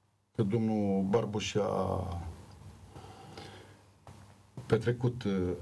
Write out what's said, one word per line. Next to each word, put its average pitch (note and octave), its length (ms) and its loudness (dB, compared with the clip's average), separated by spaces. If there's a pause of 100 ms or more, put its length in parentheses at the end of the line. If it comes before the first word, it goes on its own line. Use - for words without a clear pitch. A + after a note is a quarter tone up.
(360)
că A2+ 80 4
domnul G#2 600 4
Barbu G#2 340 2
și-a G#2 320 0 (3000)
petrecut, A#2+ 580 2
uh, F#2+ 260 2 (120)